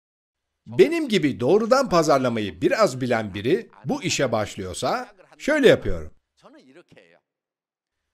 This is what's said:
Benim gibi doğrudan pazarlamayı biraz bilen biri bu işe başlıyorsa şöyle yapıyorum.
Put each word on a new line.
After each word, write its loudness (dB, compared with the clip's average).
Benim 2
gibi 0
doğrudan 2
pazarlamayı 0
biraz 0
bilen -2
biri -4
bu -6
işe -2
başlıyorsa -6
şöyle 2
yapıyorum. 2